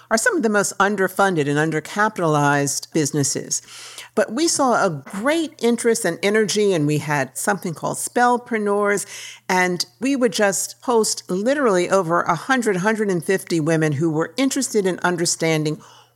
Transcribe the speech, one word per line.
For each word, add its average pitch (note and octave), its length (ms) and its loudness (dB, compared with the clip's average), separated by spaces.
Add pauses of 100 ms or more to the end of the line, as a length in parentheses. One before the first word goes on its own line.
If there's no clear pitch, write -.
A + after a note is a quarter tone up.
(120)
are A3+ 60 4
some A4+ 180 0
of D4 80 0
the A3+ 60 2
most G#3 280 0
underfunded F#3+ 680 2
and C#3+ 100 0
undercapitalized D3+ 1300 0
businesses. - 720 -2 (520)
But G#3+ 200 0
we D#4+ 160 0
saw A3+ 360 2
a F#3+ 40 2
great A#3 680 -2
interest A#3 440 0
and E3+ 180 -2
energy, G#3 520 2
and D3+ 120 2
we D3+ 120 2
had C#3+ 400 -4
something G3 360 -4
called D3 240 -6
Spellpreneurs, G#3 1080 0 (420)
and F3+ 380 0 (160)
we C4+ 160 0
would A#3+ 160 2
just G3 480 0
host A3 500 0
literally G#3 580 2
over F3 320 2
a F3 140 0
hundred, A3+ 420 0
hundred G#3 320 0
and F3 140 0
fifty F3+ 380 0
women D#3 320 2
who D#3+ 180 0
were D#3 240 -2
interested B3+ 500 0
in F#3 140 -2
understanding, D#3+ 840 0 (340)